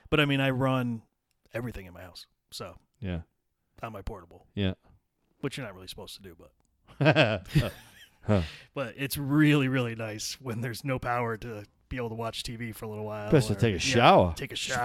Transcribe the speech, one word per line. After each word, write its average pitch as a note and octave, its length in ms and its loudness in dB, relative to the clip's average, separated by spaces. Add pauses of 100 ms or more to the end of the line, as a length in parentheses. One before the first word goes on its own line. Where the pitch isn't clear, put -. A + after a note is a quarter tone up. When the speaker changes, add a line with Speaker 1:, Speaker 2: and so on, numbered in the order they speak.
Speaker 1:
But, D3+ 100 2
I D3 60 4
mean, C#3 160 0
I C3+ 80 2
run B2+ 540 -2 (500)
everything G#2 320 -8
in F2+ 80 -20
my F2 80 -18
house, F2 240 -18 (260)
so. - 280 -14 (200)
Speaker 2:
Yeah. F2+ 220 -6 (600)
Speaker 1:
On A#2 100 -10
my G2+ 80 -14
portable. F2+ 540 -14
Speaker 2:
Yeah. G2 180 0 (680)
Speaker 1:
Which C#3 160 -6
you're C3 100 -10
not G2 80 -14
really F#2 120 -18
supposed - 280 -16
to - 80 -20
do, F2 120 -18 (640)
but. C3 480 4
Speaker 2:
<laughs> - 60 -16 (720)
Huh. G#2 160 4 (320)
Speaker 1:
But C3 240 -6
it's C#3 200 -6
really, D3 500 4
really B2 280 0
nice G#2+ 440 -8
when A#2 220 -6
there's A#2+ 240 -6
no C3+ 120 -2
power A#2+ 380 -2
to G#2+ 300 -12 (240)
be C3+ 80 -6
able A#2+ 100 -4
to A2 80 -8
watch A2+ 280 -6
T A#2 120 -10
V A#2 160 -8
for A2 140 -12
a - 20 -6
little G#2+ 160 -8
while G#2 260 -6
Speaker 2:
Best C3+ 180 6
to A2 60 2
Speaker 1:
or, - 40 -4
Speaker 2:
take A#2 140 4
a - 20 2
Speaker 1:
yeah, F2+ 60 -2
Speaker 2:
shower. A#2+ 540 8
Speaker 1:
take - 200 -8
a - 20 -8
Speaker 2:
Just - 300 -4